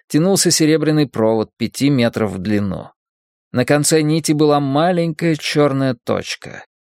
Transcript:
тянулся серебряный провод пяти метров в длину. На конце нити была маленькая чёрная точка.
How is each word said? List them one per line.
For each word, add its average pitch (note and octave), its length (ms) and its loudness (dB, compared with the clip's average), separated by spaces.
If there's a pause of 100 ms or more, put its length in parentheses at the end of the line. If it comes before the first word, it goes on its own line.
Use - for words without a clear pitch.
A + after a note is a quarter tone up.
тянулся F3+ 440 2
серебряный D#3 580 2
провод A2 480 0
пяти B2 320 -2
метров A#2 440 0
в F#2+ 60 -8
длину. G2+ 520 -4 (640)
На B2 120 0
конце D3 380 2
нити D#3 300 0
была D3 280 2
маленькая E3 760 0
чёрная C3+ 680 0
точка. - 640 -8 (240)